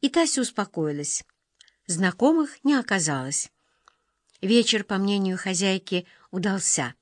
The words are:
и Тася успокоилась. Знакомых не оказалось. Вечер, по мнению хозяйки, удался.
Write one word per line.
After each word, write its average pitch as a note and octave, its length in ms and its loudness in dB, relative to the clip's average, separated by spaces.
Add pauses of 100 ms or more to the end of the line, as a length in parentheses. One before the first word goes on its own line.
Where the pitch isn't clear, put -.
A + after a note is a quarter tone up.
и C#4 80 2
Тася D#4+ 320 2
успокоилась. D3+ 800 -4 (640)
Знакомых G#3 760 0
не C#4+ 120 4
оказалось. D#3 760 -2 (880)
Вечер, A3 420 2
по G3 140 -4
мнению G3 400 0
хозяйки, F#3 680 -2 (260)
удался. F#3 680 -2